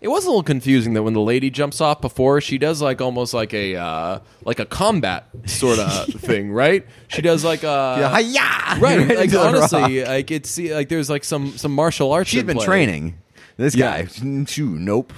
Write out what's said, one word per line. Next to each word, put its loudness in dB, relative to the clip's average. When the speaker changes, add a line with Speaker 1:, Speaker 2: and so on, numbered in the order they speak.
Speaker 1:
It -4
was 0
a 0
little 4
confusing 2
that 0
when 0
the 2
lady 0
jumps -4
off 2
before, 2
she -4
does, 0
like, -2
almost -4
like -4
a, -2
uh, -4
like -4
a -4
combat 0
sorta 0
Speaker 2:
<laughs> -8
Speaker 1:
thing, -2
right? 2
She -6
does, 2
like, 0
a 0
Speaker 2:
Yeah, 2
hi-ya! 0
<laughs> -2
Speaker 1:
Right, 4
Speaker 2:
Right 4
Speaker 1:
like, 4
Speaker 2:
into 4
the 4
Speaker 1:
honestly, 2
Speaker 2:
rock. -4
Speaker 1:
like, -2
it's, -6
like, -4
there's, -2
like, -2
some, -4
some -4
martial 2
arts 0
Speaker 2:
She's 2
Speaker 1:
in -2
Speaker 2:
been 0
Speaker 1:
play. 0
Speaker 2:
training. 0
This 0
Speaker 1:
Yeah. 0
Speaker 2:
guy, -12
n-, -4
shoo, -4
nope. -2